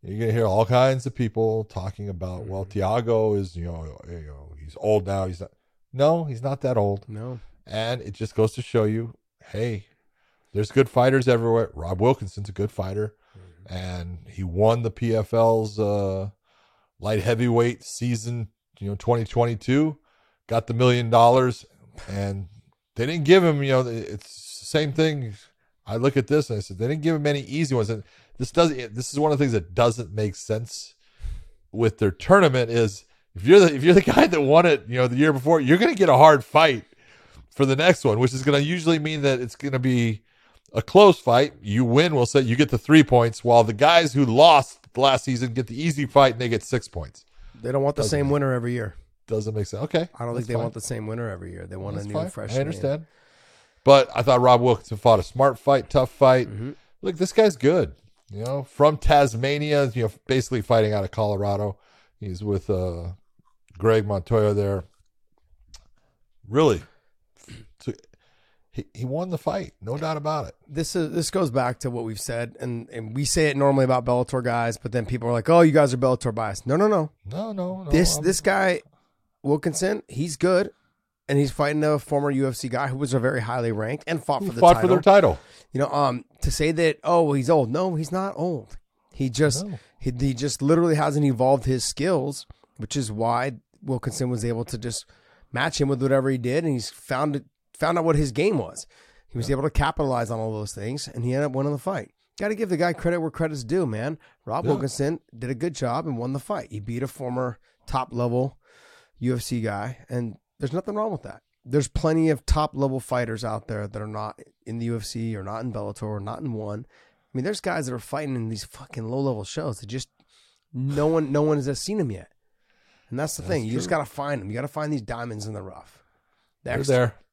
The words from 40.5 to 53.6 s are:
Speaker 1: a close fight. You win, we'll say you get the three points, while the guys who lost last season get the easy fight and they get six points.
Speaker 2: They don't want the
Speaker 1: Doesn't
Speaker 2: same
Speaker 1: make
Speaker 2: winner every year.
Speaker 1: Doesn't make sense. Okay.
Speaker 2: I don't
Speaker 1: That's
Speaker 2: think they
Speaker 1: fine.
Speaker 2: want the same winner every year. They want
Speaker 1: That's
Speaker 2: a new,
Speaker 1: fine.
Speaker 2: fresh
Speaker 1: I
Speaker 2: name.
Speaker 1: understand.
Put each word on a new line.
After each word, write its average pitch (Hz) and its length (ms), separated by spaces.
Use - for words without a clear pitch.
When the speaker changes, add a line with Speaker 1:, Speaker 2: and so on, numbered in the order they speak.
Speaker 1:
a 113 100
close 196 360
fight. 127 440
You 104 220
win, 147 300
we'll 123 120
say - 160
you 120 140
get 143 140
the 117 80
three 156 240
points, 117 400
while 120 220
the 110 80
guys 151 400
who 139 120
lost 135 540
last 131 280
season 123 300
get 120 120
the 117 140
easy 147 260
fight 135 280
and 113 60
they 127 80
get 113 140
six - 260
points. - 360
Speaker 2:
They 120 120
don't 135 100
want 143 140
the - 60
Speaker 1:
Doesn't 113 160
Speaker 2:
same 143 80
Speaker 1:
make 139 80
Speaker 2:
winner 139 180
every 120 200
year. 113 220
Speaker 1:
Doesn't 110 280
make 104 120
sense. 110 180
Okay. 170 240
Speaker 2:
I 120 60
don't 120 100
Speaker 1:
That's 120 40
Speaker 2:
think 117 100
they 120 60
Speaker 1:
fine. 113 80
Speaker 2:
want 117 120
the 117 60
same 107 260
winner 113 240
every 90 220
year. 90 140
They 92 100
want 98 200
Speaker 1:
That's 104 100
Speaker 2:
a - 20
new, 104 60
Speaker 1:
fine. 175 160
Speaker 2:
fresh 107 200
Speaker 1:
I 113 40
Speaker 2:
name. 127 80
Speaker 1:
understand. 151 440